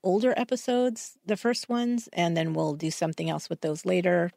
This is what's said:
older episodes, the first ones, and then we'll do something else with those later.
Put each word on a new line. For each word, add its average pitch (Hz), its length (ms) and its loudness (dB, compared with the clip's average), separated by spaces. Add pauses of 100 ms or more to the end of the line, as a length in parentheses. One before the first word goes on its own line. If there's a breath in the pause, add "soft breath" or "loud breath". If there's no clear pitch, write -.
older 214 320 2
episodes, 247 920 -2
the 208 100 2
first 240 320 -2
ones, 240 460 -2
and 170 200 2
then 160 200 0
we'll 156 200 0
do 160 160 -4
something 160 380 -2
else 156 220 -6
with 165 100 -4
those 156 240 -4
later. 180 520 2